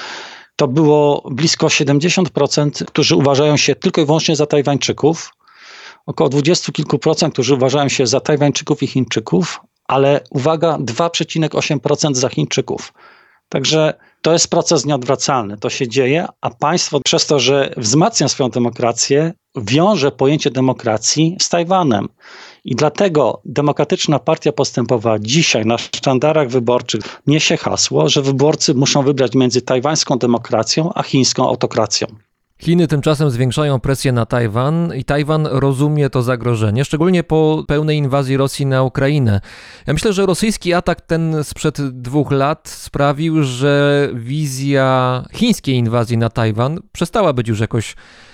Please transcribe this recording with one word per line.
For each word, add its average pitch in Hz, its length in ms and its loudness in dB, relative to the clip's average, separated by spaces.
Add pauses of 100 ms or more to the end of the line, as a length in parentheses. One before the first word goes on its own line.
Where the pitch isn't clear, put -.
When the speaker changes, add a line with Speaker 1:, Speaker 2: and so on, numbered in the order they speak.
(560)
Speaker 1:
to 147 120 2
było 147 600 2
blisko 147 380 0
siedemdziesiąt 151 600 2
procent, 147 560 0
którzy 156 300 0
uważają 143 400 4
się 139 180 2
tylko 175 260 -2
i 156 40 2
wyłącznie 156 320 2
za 147 100 2
Tajwańczyków, 143 840 0 (720)
około 151 240 0
dwudziestu 147 420 0
kilku 151 260 -2
procent, 160 340 0
którzy 131 220 0
uważają 135 340 2
się 127 180 0
za 123 140 0
Tajwańczyków 147 640 0
i 139 40 2
Chińczyków, 131 760 -2 (280)
ale 139 320 2 (100)
uwaga, 156 500 0
dwa 143 300 -2
przecinek 160 440 -2
osiem - 260 -2
procent 143 360 0
za 123 120 0
Chińczyków. - 640 -4 (580)
Także 156 440 0 (280)
to 156 100 2
jest 165 160 2
proces 165 380 0
nieodwracalny, 127 720 -2
to 123 120 -6
się 131 180 -4
dzieje, 135 380 0 (140)
a 131 100 -4
państwo 151 500 -2
przez - 260 0
to, 151 120 2
że 135 380 0
wzmacnia 143 520 2
swoją 131 200 -2
demokrację, 120 840 0 (240)
wiąże 139 560 2
pojęcie 143 380 0
demokracji 131 920 0
z - 80 -2
Tajwanem. 170 600 0 (560)
I 131 100 -6
dlatego 151 680 0
Demokratyczna 147 760 0
Partia 160 340 -2
Postępowa 117 640 0
dzisiaj 113 480 0
na 117 120 0
sztandarach 143 720 0
wyborczych 120 520 -2 (260)
niesie 151 300 2
hasło, 135 520 0
że 143 140 2
wyborcy 139 520 2
muszą 139 280 2
wybrać 131 320 0
między 123 280 2
tajwańską 131 560 0
demokracją 120 760 0
a - 80 -2
chińską 131 460 0
autokracją. - 580 -2 (540)
Speaker 2:
Chiny 170 280 2
tymczasem 147 420 0
zwiększają 131 500 0
presję 135 320 0
na 120 140 0
Tajwan 131 720 -2
i 135 80 -6
Tajwan 151 420 0
rozumie 139 640 0
to 127 120 0
zagrożenie, 117 640 0
szczególnie 170 400 0
po 156 440 0
pełnej 151 300 0
inwazji 135 380 0
Rosji 139 300 -2
na 131 160 2
Ukrainę. 131 580 2 (460)
Ja - 60 0
myślę, 202 200 0
że 294 140 0
rosyjski 190 460 0
atak 175 280 -2
ten 160 440 -2
sprzed 139 560 -4
dwóch 127 300 -2
lat 139 380 -2
sprawił, 147 720 -2
że 143 720 2
wizja 131 1080 0 (100)
chińskiej 202 420 0
inwazji 117 440 0
na 117 120 0
Tajwan 117 500 -2 (120)
przestała 175 400 0
być 120 160 -4
już 107 120 -2
jakoś 113 360 -4 (380)